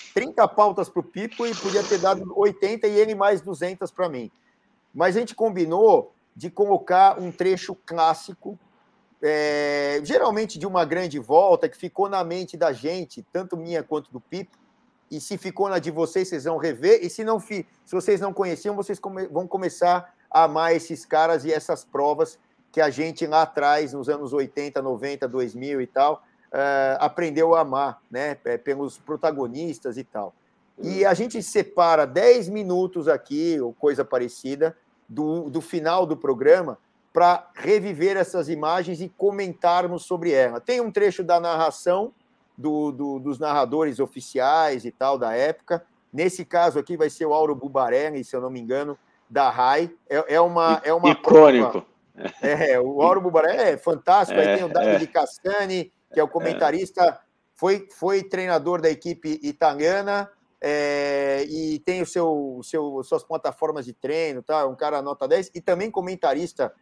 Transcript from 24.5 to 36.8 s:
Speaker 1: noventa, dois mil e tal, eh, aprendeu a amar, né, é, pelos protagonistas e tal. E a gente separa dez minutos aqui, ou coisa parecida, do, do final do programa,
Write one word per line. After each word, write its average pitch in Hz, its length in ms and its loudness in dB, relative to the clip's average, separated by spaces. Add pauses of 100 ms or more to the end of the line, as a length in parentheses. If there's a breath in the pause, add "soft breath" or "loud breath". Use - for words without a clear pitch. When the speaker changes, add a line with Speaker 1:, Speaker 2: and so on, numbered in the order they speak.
Speaker 1:
noventa, 135 460 -6
dois 123 260 -4
mil 135 280 -6
e 123 60 -6
tal, 143 360 0 (300)
eh, 135 480 0
aprendeu 160 560 0
a 165 40 4
amar, 139 480 -4
né, 139 360 -6
é, 120 120 -2
pelos 139 420 -6
protagonistas 139 1000 -6
e 127 60 -12
tal. 101 280 -12 (480)
E 190 240 -2
a 190 80 6
gente 220 300 -2
separa 170 640 2
dez 202 420 4
minutos 185 600 -2
aqui, 151 520 0
ou 120 120 -4
coisa 143 320 0
parecida, 135 720 -4 (320)
do, 151 420 -4
do 160 100 -6
final 170 460 -2
do 156 100 -4
programa, 139 600 2 (340)